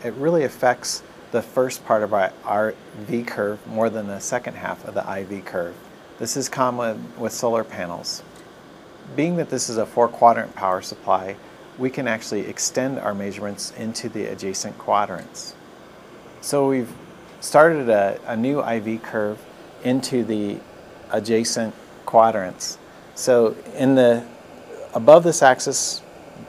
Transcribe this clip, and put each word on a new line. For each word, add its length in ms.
it 100
really 300
affects 580
the 100
first 420
part 200
of 100
our, 180
our 300
V 240
curve 420
more 240
than 160
the 140
second 340
half 320
of 80
the 120
I 180
V 160
curve. 340
This 180
is 120
common 680
with 140
solar 320
panels. 580
Being 200
that 140
this 180
is 80
a 80
four-quadrant 680
power 260
supply, 560
we 140
can 180
actually 380
extend 540
our 140
measurements 600
into 320
the 180
adjacent 520
quadrants. 760
So 280
we've 240
started 500
a, 360
a 100
new 260
I 160
V 200
curve 400
into 400
the 340
adjacent 640
quadrants. 720
So 400
in 180
the, 300
above 300
this 180
axis, 600